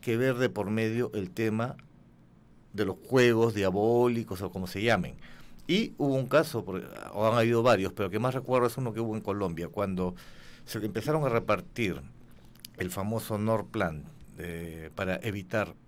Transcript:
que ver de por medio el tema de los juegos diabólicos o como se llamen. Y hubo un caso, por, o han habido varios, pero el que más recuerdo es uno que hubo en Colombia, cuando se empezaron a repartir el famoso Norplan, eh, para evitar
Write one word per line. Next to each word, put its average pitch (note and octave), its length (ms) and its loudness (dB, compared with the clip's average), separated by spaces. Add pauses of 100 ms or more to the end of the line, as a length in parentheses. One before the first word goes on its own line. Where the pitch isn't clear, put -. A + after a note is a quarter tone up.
que A2+ 160 0
ver B2+ 200 2
de B2+ 120 2
por G2+ 220 -2
medio A2+ 420 0
el F#2+ 180 -4
tema A2 460 -2 (960)
de G#2 120 0
los F#2+ 120 -2
juegos A#2 580 6
diabólicos G#2 880 2
o F#2+ 80 -4
como F#2 180 -6
se G2 140 -6
llamen. G#2+ 340 2 (500)
Y G3+ 320 0
hubo C#3 160 0
un C3+ 120 0
caso, C#3+ 380 2
por, F#2 200 -6 (300)
o G#2 120 2
han A2+ 100 4
habido A#2 260 4
varios, G2 300 6
pero G2+ 140 -2
el F2+ 60 -4
que G#2+ 80 0
más B2+ 140 0
recuerdo B2+ 340 2
es A#2 80 -4
uno B2 160 -4
que G#2+ 80 -4
hubo A2 160 -2
en G#2+ 60 -6
Colombia, F2+ 460 -2
cuando F#2 460 -2 (500)
se - 140 -8
empezaron A2 460 -2
a C3+ 40 2
repartir G#2 720 -2 (760)
el F2+ 140 -4
famoso G#2+ 480 -4
Norplan, G2+ 680 -2 (340)
eh, E2 560 -10
para F#2 220 -2
evitar G2+ 580 -4 (140)